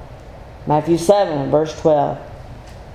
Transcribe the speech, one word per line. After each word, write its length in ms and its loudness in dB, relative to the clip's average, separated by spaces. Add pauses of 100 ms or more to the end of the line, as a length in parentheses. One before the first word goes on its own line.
(680)
Matthew 300 2
seven, 540 4
verse 280 2
twelve. 380 2 (760)